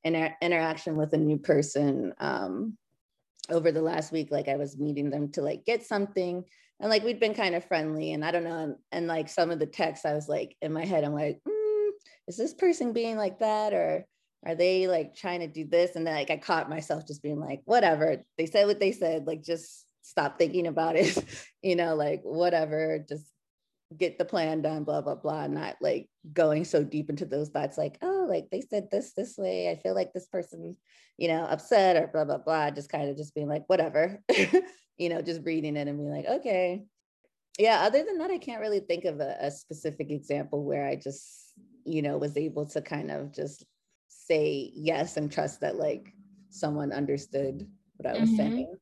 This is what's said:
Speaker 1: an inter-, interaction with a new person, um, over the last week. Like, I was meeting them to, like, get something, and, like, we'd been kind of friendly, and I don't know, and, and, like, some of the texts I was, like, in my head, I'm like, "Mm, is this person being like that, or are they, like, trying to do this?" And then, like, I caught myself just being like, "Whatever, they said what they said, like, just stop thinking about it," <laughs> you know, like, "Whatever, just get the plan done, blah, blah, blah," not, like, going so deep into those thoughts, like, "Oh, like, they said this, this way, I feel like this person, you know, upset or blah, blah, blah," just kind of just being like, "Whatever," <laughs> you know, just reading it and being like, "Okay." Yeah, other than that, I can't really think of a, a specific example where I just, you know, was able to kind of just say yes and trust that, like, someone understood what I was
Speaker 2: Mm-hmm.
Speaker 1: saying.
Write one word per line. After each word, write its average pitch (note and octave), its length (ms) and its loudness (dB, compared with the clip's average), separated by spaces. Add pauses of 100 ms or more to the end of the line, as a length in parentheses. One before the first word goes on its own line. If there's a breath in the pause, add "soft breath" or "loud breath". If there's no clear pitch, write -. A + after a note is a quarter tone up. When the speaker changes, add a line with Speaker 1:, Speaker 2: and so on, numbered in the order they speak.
Speaker 1:
an E3 140 0
inter-, D#3+ 260 -2
interaction D#3+ 540 0
with D3+ 160 2
a D3+ 60 4
new D3+ 200 2
person, C#3+ 800 2
um, F#2+ 580 -4 (720)
over E3 220 4
the D#3+ 120 0
last D#3+ 280 -2
week. D3+ 220 -2
Like, D3 160 -2
I C#3 80 0
was C#3+ 220 -6
meeting C#3+ 320 -2
them D3 220 -4
to, D3+ 100 -4
like, D3 220 -4
get A3+ 200 0
something, F#3 600 -2 (360 soft breath)
and, G#3+ 100 -2
like, G#3+ 140 4
we'd A3+ 160 -2
been G#3+ 140 2
kind G3 200 0
of F3 100 -2
friendly, D#3 480 -2
and D3+ 120 -4
I E3+ 80 0
don't E3+ 120 0
know, E3 140 -4
and, D#3 180 -4 (140)
and, E3+ 160 -4
like, D#3+ 220 -2
some E3+ 240 2
of D#3 80 -2
the D3+ 60 2
texts D#3+ 380 -2
I D3+ 100 2
was, D3+ 140 -4
like, D3 320 -4
in D#3 120 -4
my D#3+ 120 -4
head, E3+ 200 2
I'm D3 100 -2
like, D3 340 -2
"Mm, G#4+ 420 0 (360 soft breath)
is F3+ 100 -12
this A#3+ 180 -4
person D#4+ 380 2
being A3+ 240 -2
like G3 220 -2
that, G#3+ 340 2
or E3+ 320 0 (400)
are E3 100 -4
they, F#3 340 4
like, E3 260 0
trying F3 260 -4
to E3 60 -6
do D3+ 180 -8
this?" E3+ 320 4
And E3 100 0
then, D#3+ 80 0
like, C#3+ 160 -2
I D#3 60 2
caught D#3+ 320 0
myself D#3 380 -4
just D3 160 -12
being D3 180 -4
like, C#3 240 -8
"Whatever, D#3+ 580 4 (140)
they E3 100 0
said G3+ 200 6
what G3+ 140 2
they G3 120 4
said, E3 340 -2
like, D#3 160 -6
just - 440 -8 (160)
stop - 360 -2
thinking E3+ 280 4
about D#3+ 300 2
it," F#3 200 4
<laughs> - 460 -8
you F#3 140 2
know, E3 180 2
like, D3 300 0
"Whatever, D#3 840 0
just D3+ 240 -10 (640)
get F3 220 0
the F3 60 0
plan D#3+ 380 0
done, D3+ 220 -2
blah, D3+ 160 0
blah, D3 140 -4
blah," D3+ 320 -4
not, D3 340 -4
like, C#3+ 300 -2 (220)
going D#3 320 4
so D3+ 200 2
deep D3+ 260 -4
into D3 140 -4
those D3 240 -4
thoughts, D3 300 -4
like, D3+ 240 -2
"Oh, F#4+ 260 0
like, E3 220 -2
they F#3+ 100 -4
said G3+ 300 -4
this, G#3+ 240 -2
this G3+ 240 -6
way, F#3 320 -2
I E3 60 -4
feel F#3 180 -2
like F#3 180 -2
this F#3 140 -10
person, F3 500 -8 (400 soft breath)
you E3+ 120 0
know, D#3+ 160 2
upset F#3 520 4
or D#3 120 4
blah, D#3 180 0
blah, D3 120 -2
blah," D3+ 320 0
just C#3+ 200 -10
kind D3 180 -2
of C#3 80 -4
just D3+ 180 -10
being D3 140 -4
like, D#3 200 -2
"Whatever," E3+ 600 2
<laughs> - 720 2
you E3+ 100 0
know, E3 140 -2
just E3 220 -4
reading D#3 320 -2
it C#3+ 120 -2
and C#3+ 100 -4
being D3 120 -4
like, D3 160 -6
"Okay." G3+ 580 0 (760)
Yeah, G#3 260 6
other C4 200 6
than F#4+ 140 -2
that, F4 120 -2
I F#4 80 -2
can't A#3 220 -8
really G#3 200 -2
think F3 260 -2
of D3+ 140 -2
a, C#3 200 -2
a C#3+ 100 -2
specific D3+ 600 -8
example D3 540 -4
where C#3+ 220 -2
I C#3 100 0
just, - 580 -14 (320)
you D#3 160 -2
know, D3 160 0
was D3 180 -2
able D3+ 300 -2
to D3 160 -6
kind D3+ 280 -6
of C#3+ 220 -8
just - 320 -8 (440)
say D3+ 640 0
yes D3+ 420 0
and D3+ 160 -2
trust D3+ 300 -2
that, C#3+ 140 -2
like, - 360 -4 (380)
someone D3 420 -2
understood C#3 760 -2 (300)
what - 160 -4
I - 60 -2
was A3+ 100 6
Speaker 2:
Mm-hmm. A3 80 6
Speaker 1:
saying. B3+ 460 0